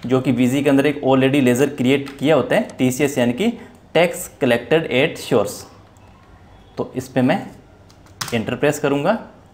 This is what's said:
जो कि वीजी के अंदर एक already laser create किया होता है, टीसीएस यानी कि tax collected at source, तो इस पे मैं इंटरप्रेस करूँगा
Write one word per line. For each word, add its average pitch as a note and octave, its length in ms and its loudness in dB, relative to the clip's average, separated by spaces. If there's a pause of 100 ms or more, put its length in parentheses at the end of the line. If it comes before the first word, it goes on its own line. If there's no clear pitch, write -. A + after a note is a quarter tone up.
जो B2+ 160 0
कि C3 100 0
वीजी B2+ 320 0
के C#3+ 60 2
अंदर C#3 160 4
एक D3 180 -2
already C3 380 2
laser B2 300 4
create C#3 460 0
किया D3+ 180 2
होता C3+ 200 2
है, A3 120 0 (100)
टीसीएस C3+ 400 0
यानी A#2+ 160 2
कि G3 180 0 (440)
tax E3+ 320 0 (120)
collected B2+ 540 0
at - 300 0
source, G#2 300 0 (1200)
तो - 180 -8
इस B2+ 120 -8
पे C3+ 140 -2
मैं D3 240 0 (880)
इंटरप्रेस A#2+ 460 -2
करूँगा D3 380 0 (360)